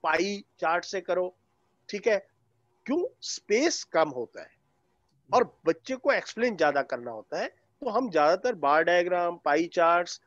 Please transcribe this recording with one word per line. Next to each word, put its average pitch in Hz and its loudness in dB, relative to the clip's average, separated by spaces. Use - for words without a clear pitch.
पाई 185 0
chart 175 0
से 190 -8
करो, 180 -4
ठीक 208 -6
है। 202 -2
क्यों? 320 -2
space - -2
कम 160 0
होता 120 -10
है - -20
और 240 2
बच्चे 165 -2
को 269 0
explain 226 -2
ज्यादा 147 2
करना 123 -8
होता 113 -10
है, 233 -4
तो - -14
हम 233 -2
ज्यादातर 180 2
bar 151 2
diagram, 175 0
pi 156 2
charts, 170 2